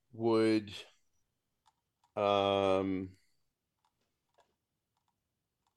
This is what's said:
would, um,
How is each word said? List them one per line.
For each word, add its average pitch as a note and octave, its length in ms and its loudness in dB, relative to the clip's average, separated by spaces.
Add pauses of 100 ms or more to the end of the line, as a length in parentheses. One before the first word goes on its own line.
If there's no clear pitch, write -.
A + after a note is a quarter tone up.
(140)
would, A2 580 0 (1400)
um, G2 920 0 (2750)